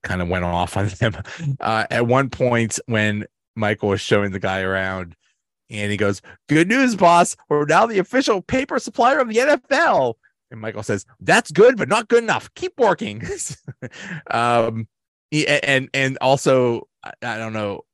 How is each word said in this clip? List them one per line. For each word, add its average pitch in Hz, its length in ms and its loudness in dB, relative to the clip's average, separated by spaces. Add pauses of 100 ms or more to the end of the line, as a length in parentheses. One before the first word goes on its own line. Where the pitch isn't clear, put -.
kinda 90 220 -4
went 87 200 -2
off 87 320 -2
on 98 120 -2
them. - 260 -2 (460)
Uh, 110 300 -2
at 120 160 0
one 131 240 2
point 117 560 -2
when 107 380 -2 (320)
Michael 107 340 -2
was 101 100 0
showing 101 320 0
the 95 80 -6
guy 95 200 -2
around, 95 540 -4 (540)
and 104 220 -6
he 104 60 -2
goes, 101 240 0 (280)
"Good 160 200 4
news, 247 280 2
boss. 170 400 4 (120)
We're 147 160 0
now 170 220 4
the 220 120 -2
official 233 440 0
paper 262 360 -4
supplier 262 420 2
of 247 80 0
the 220 120 0
N 285 100 2
F 269 100 2 (100)
L." 226 480 2 (320)
And 117 100 -16
Michael 107 220 -8
says, - 240 -4 (140)
"That's 180 300 2
good, 220 260 6
but 160 120 -4
not 214 200 0
good 233 140 4
enough. 185 320 -4
Keep - 240 -10
working." 208 480 0
<laughs> - 1040 -12
Um, 117 580 0 (420)
he, 151 160 0
a-, 147 180 2
and, 135 300 0
and 135 260 -2
also, 127 680 2 (160)
I, - 80 -16 (100)
I 117 160 -8
don't 113 140 -8
know 104 420 -6